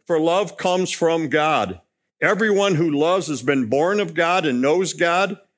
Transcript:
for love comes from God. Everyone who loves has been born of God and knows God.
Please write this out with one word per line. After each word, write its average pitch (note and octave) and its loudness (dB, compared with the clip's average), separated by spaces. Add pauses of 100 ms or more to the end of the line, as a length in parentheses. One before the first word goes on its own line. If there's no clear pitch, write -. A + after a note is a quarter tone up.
for E3+ 0
love E3+ 0
comes F#3 0
from E3 -2
God. C#3 0 (400)
Everyone G3 2
who E3 0
loves D#3+ 0
has C3+ -6
been C3+ 0
born D#3+ 0
of E3 -4
God F3 0
and B2+ 0
knows D#3 0
God. F3 0 (200)